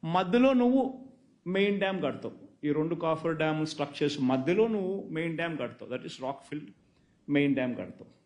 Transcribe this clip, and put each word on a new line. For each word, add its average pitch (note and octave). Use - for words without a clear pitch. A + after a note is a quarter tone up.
మధ్యలో A3
నువ్వు B3+
మెయిన్ G3+
డ్యామ్ F#3+
కడతావు, A2+
ఈ D3
రెండు D#3+
కాఫర్ D#3+
డ్యామ్ D#3
స్ట్రక్చర్స్ D3
మధ్యలో E3+
నువ్వు F#3+
మెయిన్ E3
డ్యామ్ E3
కడతావు, A2+
that B2
is -
రాక్ C3+
ఫిల్డ్ D3+
మెయిన్ C#3+
డ్యామ్ B2
కడతావు. -